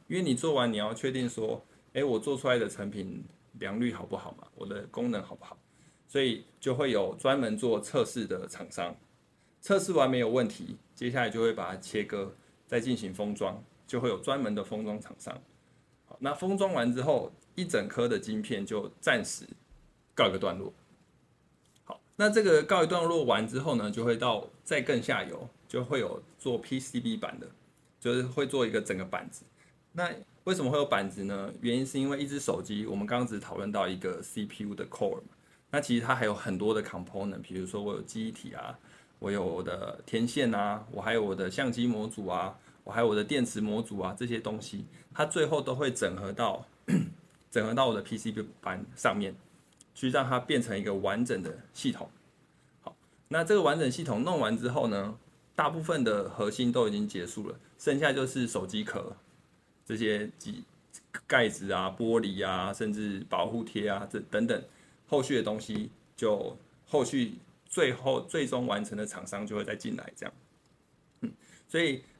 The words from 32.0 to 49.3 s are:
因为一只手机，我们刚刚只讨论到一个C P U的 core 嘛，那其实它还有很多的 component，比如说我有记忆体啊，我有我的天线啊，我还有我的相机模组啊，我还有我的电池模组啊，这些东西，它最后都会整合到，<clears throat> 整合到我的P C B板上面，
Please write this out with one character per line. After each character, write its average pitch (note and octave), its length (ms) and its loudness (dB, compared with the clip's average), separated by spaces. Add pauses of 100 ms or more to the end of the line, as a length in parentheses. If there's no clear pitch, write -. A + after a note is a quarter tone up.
因 C3+ 100 2
为 C#3+ 100 0
一 C#3+ 60 -2
只 C#3 140 -4
手 F#2 200 0
机， G#2 240 -4
我 G#2+ 120 -2
们 G2+ 100 -2
刚 A#2 140 0
刚 B2 80 0
只 A2 100 -4
讨 - 200 -8
论 G2 120 -4
到 G2+ 160 2
一 F#2 100 -2
个 F2+ 240 -4
C - 240 -6
P G#2 200 -8
U G2+ 100 -4
的 - 140 -6
core G2 300 -2
嘛， - 100 -16 (420)
那 C#3+ 100 0
其 B2+ 160 2
实 A#2 80 2
它 B2 120 2
还 A#2+ 80 2
有 G#2+ 100 2
很 G2 240 -4
多 G#2+ 160 2
的 G#2+ 80 0
component， G2 600 -6
比 - 120 -12
如 F#2 100 -4
说 G2+ 160 -6
我 G#2 140 -4
有 G2 80 -6
记 A2 240 -6
忆 A2+ 60 -6
体 - 220 -14
啊， - 220 -10 (420)
我 G2 120 -4
有 G2+ 140 0
我 F2 180 -2
的 F#2 420 -6
天 A#2 220 2
线 B2+ 260 2
啊， G#2 380 0
我 G2+ 100 -6
还 G#2+ 140 0
有 A#2 80 4
我 G2+ 100 0
的 F#2 160 0
相 B2+ 220 -2
机 A#2+ 160 0
模 G#2+ 220 0
组 G#2+ 180 -6
啊， F2+ 320 -2 (240)
我 - 80 -14
还 A2 100 0
有 A#2 60 6
我 G#2+ 80 6
的 G#2 80 4
电 B2+ 240 2
池 A2 140 -4
模 G#2+ 200 0
组 G#2 200 -6
啊， F#2 180 -4
这 B2 80 -4
些 A#2 140 -2
东 G#2+ 200 -4
西， - 240 -10 (300)
它 D3+ 100 2
最 D#3 220 2
后 D3 160 2
都 C3 140 -2
会 C3+ 160 2
整 F#2 240 0
合 G2 160 -6
到， G#2 340 -2 (200)
<clears throat> - 640 -2
整 G#2+ 160 2
合 A2 80 -2
到 C3+ 140 4
我 A#2 80 4
的 G2+ 80 -2
P A2 160 -6
C A2 140 -4
B G#2+ 120 -4 (160)
板 F#2+ 240 -6 (120)
上 G#2 200 2
面， G2+ 160 -2 (600)